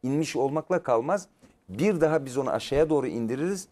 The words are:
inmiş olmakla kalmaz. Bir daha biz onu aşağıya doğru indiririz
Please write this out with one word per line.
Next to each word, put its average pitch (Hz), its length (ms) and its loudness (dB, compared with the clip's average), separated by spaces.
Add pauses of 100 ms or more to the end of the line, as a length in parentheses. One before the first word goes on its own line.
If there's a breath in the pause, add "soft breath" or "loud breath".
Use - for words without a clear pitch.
inmiş 143 340 -2
olmakla 151 460 0
kalmaz. 135 440 0 (420 soft breath)
Bir 156 320 0
daha 156 240 2
biz 131 140 -4
onu 131 120 0
aşağıya 147 400 0
doğru 139 160 2
indiririz 131 640 -4